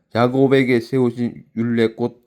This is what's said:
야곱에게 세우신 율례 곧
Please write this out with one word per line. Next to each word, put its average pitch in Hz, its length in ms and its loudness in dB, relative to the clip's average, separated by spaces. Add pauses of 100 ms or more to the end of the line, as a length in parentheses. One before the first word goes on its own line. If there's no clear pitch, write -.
(140)
야곱에게 127 680 2
세우신 120 640 -4 (140)
율례 117 380 0
곧 120 320 -8